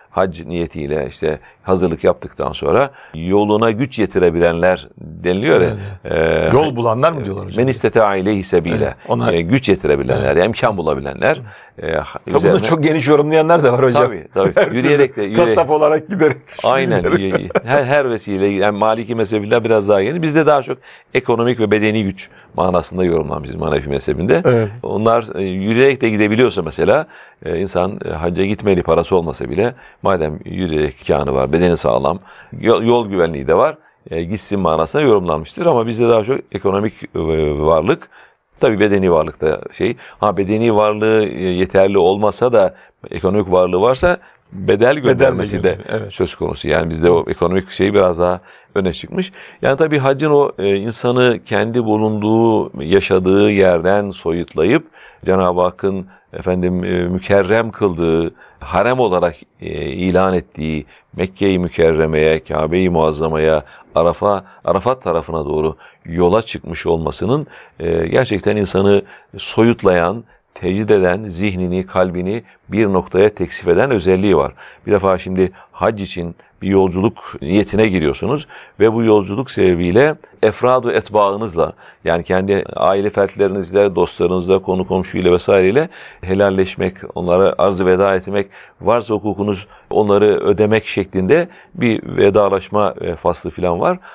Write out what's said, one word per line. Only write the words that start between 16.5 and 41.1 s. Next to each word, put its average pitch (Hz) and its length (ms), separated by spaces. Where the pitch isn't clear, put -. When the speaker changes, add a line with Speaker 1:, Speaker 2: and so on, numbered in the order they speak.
Speaker 1:
Aynen. 123 340
Speaker 2:
Giderek. 92 220
Speaker 1:
Y-, 98 80
y-, 95 220
her, 135 220
her 135 240
vesileyle, 101 380
yani 101 300
Maliki 110 380
mezhebinden 110 480
biraz 110 260
daha 98 140
geniş. 156 180
Bizde 156 240
daha 143 180
çok 127 140
ekonomik 117 460
ve 107 120
bedeni 107 320
güç 95 260
manasında 90 480
yorumlanmış 73 460
bizim 82 120
Hanefi 73 280
mezhebinde. 82 560
Speaker 2:
Evet. 117 240
Speaker 1:
Onlar, 113 420
e, 90 80
yürüyerek 110 580
de 113 80
gidebiliyorsa 107 520
mesela, 85 460
e, 82 140
insan, 92 460
e, 82 40
hacca 85 360
gitmeli 98 380
parası 85 320
olmasa 80 340
bile, 110 260
madem 80 420
yürüyerek 80 640
imkanı 71 240
var, 65 200
bedeni 85 240
sağlam, 69 420
yol, 107 240
yol 117 240
güvenliği 82 400
de 80 100
var, 156 200
e, 82 120
gitsin 98 360
manasında 80 440
yorumlanmıştır. 90 600
Ama 120 220
bizde 117 220
daha 113 140
çok 131 160
ekonomik, 101 420
e, - 160
varlık, 80 500
tabii 113 200
bedeni 98 320
varlık 80 300
da 78 200
şey, - 240
ha 104 180
bedeni 107 380
varlığı, 107 500